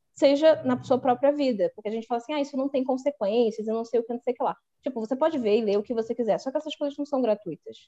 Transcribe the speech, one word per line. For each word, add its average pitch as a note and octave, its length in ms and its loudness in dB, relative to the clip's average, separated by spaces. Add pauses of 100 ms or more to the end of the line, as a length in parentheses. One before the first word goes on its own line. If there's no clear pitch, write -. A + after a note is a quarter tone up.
(200)
seja D#4 440 6
na B3 200 0
sua B3 160 2
própria B3+ 320 2
vida. B3 440 0
Porque G#3 140 -8
a - 20 -6
gente A3+ 160 -6
fala A#3+ 120 -2
assim, D4+ 140 -10
"Ah, D4 80 -2
isso C#4 160 -6
não C4+ 120 0
tem C4+ 140 -2
consequências, A#3 840 0
eu A3 60 -2
não A3+ 120 -4
sei A#3 140 0
o A#3 40 0
que, A#3 100 -6
não B3 80 -6
sei B3 120 -2
o - 40 -8
que C#4+ 60 -4
lá." F#3 120 -2 (280)
Tipo, B3+ 160 -4
você A3 160 -4
pode D#4 240 2
ver G#3+ 180 2
e A#3+ 40 2
ler G#3 160 2
o G#3 60 0
que A#3+ 100 -6
você A3+ 200 -4
quiser, A3 260 0
só C4 120 -8
que C#4+ 60 -2
essas D4+ 180 -6
coisas C#4+ 220 -4
não D4 80 -4
são C4 160 -2
gratuitas. G#3 560 -4 (100)